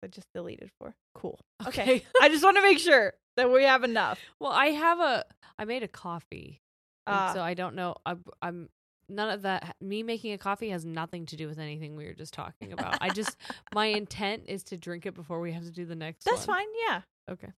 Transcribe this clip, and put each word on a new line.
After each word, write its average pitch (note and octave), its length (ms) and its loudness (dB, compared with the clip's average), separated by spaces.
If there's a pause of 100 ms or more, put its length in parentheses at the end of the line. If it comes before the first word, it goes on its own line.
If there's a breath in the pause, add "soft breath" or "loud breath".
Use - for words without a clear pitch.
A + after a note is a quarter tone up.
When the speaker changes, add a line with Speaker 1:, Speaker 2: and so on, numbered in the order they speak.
Speaker 1:
I F#3+ 40 -14
just F#3 260 -20
deleted F3 440 -12
four. - 160 -16 (200)
Cool. - 260 -12 (260)
Speaker 2:
Okay. - 160 -6
Speaker 1:
Okay. B3+ 300 4
<laughs> B4+ 80 8
I D4 80 12
just D4+ 160 4
wanna G4 180 8
make G4 160 8
sure C4 360 6 (220)
that B3 140 4
we C4 140 8
have C4 200 6
enough. G#3+ 360 0 (180 loud breath)
Speaker 2:
Well, C#4 140 -4
I C4+ 140 6
have D#4+ 340 2
a, C4+ 240 2 (340 soft breath)
I G#3+ 60 -6
made A#3+ 180 -4
a G3+ 60 -8
coffee. - 720 -12 (460)
And G3+ 100 0
Speaker 1:
Ah. F#3+ 160 0
Speaker 2:
so F#3+ 100 -4
I F3 120 -2
don't F3+ 200 -6
know. F3+ 300 -6
I, F3 120 -6 (260)
I'm, F3 260 -10 (400)
none G#3 220 -4
of G3+ 120 -6
that, F#3 380 -4
me G3+ 220 -6
making A3+ 320 -6
a G3 40 -12
coffee G3+ 300 -4
has F3+ 160 -6
nothing E3 420 -8
to D#3 100 -14
do D#3 120 -8
with D3+ 100 -10
anything D3+ 380 -10
we D3+ 80 -14
were - 100 -14
just D#3 200 -16
talking - 380 -14
about. - 280 -4
I F#3 80 -2
just, G3+ 280 -4 (180 loud breath)
Speaker 1:
<laughs> - 200 -20
Speaker 2:
my G#3+ 120 2
intent G#3 600 -4
is F#3+ 180 -8
to - 120 -12
drink E3+ 300 -10
it F#3+ 80 -8
before E3+ 260 -8
we E3+ 120 -6
have E3+ 120 -10
to E3+ 80 -14
do F3 140 -10
the E3 100 -10
next D#3+ 280 -12
Speaker 1:
That's A#4 220 0
Speaker 2:
one. F#4+ 120 0
Speaker 1:
fine. G4+ 80 -2 (200)
Yeah. F#3+ 140 -2 (300)
Speaker 2:
Okay. F#3 180 -14 (120)